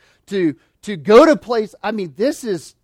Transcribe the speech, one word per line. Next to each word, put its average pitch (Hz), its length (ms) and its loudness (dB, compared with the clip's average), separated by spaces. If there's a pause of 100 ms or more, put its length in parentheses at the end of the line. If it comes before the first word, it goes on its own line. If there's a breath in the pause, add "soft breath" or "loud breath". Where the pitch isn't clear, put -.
(260 soft breath)
to, 180 300 -4 (260 soft breath)
to 208 140 -10
go 208 280 6
to 311 120 4
place. 220 460 -8
I 208 100 -6
mean, 185 240 -10
this 254 280 -6
is, 190 400 -10